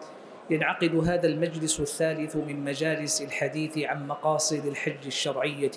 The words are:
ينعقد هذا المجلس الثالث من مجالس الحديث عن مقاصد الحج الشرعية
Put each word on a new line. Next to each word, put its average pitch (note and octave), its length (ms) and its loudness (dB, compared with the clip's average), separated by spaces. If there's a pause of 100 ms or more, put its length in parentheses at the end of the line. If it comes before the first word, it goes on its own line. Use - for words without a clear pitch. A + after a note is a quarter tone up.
(500)
ينعقد D#3+ 440 2
هذا E3+ 320 4
المجلس D#3+ 540 0
الثالث D#3 560 0
من C#3+ 280 -2
مجالس D3 580 0
الحديث D3+ 560 -2
عن C#3+ 280 -2
مقاصد D3 600 2
الحج C#3+ 400 -2
الشرعية C#3 720 0